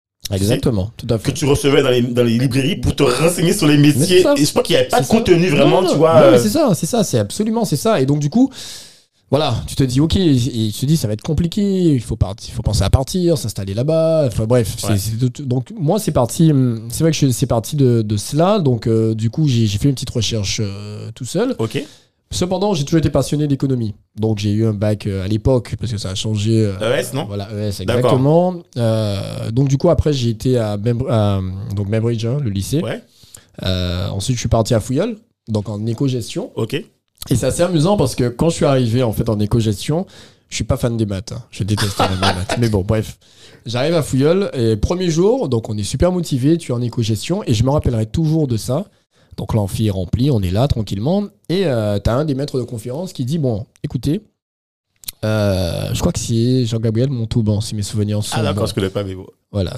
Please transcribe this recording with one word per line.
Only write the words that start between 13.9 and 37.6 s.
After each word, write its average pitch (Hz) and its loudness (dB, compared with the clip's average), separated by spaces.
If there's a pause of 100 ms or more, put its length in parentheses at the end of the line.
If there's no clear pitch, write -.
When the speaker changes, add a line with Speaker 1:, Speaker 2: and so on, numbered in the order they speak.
Speaker 1:
enfin 110 -2
bref. 117 2
Speaker 2:
Ouais. 101 2
Speaker 1:
C'est, 98 -2
c'est 127 2
tout, 143 -10
donc, 127 -2
moi, 185 0
c'est 185 -4
parti, 143 4
hum, 120 0
c'est 147 -4
vrai 165 4
que 147 0
je, 139 2
c'est 120 0
parti 117 -2
de, 123 4
de 107 -2
cela, 180 0
donc, 123 0
euh, 113 2
du 110 -2
coup, 151 0
j'ai, 117 2
j'ai 101 -2
fait 139 2
une 135 0
petite - -10
recherche, 110 -4
euh, 104 -12
tout 123 -14
seul. 233 -2
Speaker 2:
Ok. 120 -4 (480)
Speaker 1:
Cependant, 185 -2
j'ai 143 0
toujours 165 0
été 156 2
passionné 147 0
d'économie. 131 -2 (260)
Donc, 107 0
j'ai 104 0
eu 107 2
un 110 2
bac, 104 -2
euh, 95 -4
à 95 -4
l'époque, 110 0
parce 104 -6
que 101 -4
ça 95 -6
a 98 -6
changé, 110 0
euh, 98 -2
Speaker 2:
E 117 0
S, 170 -4
non ? 139 -4
Speaker 1:
Voilà, 101 -8
E 104 -6
S, 104 -4
Speaker 2:
D'accord. 110 0
Speaker 1:
exactement. 143 4 (220)
Euh, 110 -2
donc, 131 2
du 135 2
coup, 180 2
après, 151 2
j'ai 123 0
été 120 0
à 107 -2
Membr-, 120 -2
à, 104 2 (360)
donc, 101 -4
Membridge, 110 -2
hein, 123 -2
le 110 -2
lycée. 98 -2
Speaker 2:
Ouais. 165 -6 (600)
Speaker 1:
Euh, 90 -2
ensuite, 98 -2
je - -4
suis 113 -2
parti 113 0
à 110 4
Fouilleul, 185 -2 (300)
donc 104 -4
en 104 -6
éco-gestion. 127 -4
Speaker 2:
Ok. 117 -4
Speaker 1:
Et - -6
c'est 123 0
assez 131 0